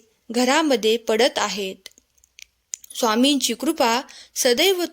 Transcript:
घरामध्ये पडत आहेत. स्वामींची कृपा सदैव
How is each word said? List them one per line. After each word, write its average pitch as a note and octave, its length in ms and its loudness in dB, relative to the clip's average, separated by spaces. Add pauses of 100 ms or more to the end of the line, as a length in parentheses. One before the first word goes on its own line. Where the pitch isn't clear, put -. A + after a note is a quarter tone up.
(300)
घरामध्ये B3 680 2
पडत A#3+ 420 0
आहेत. G3 500 -6 (1080)
स्वामींची B3 560 0
कृपा B3+ 460 -2 (340)
सदैव E4+ 580 2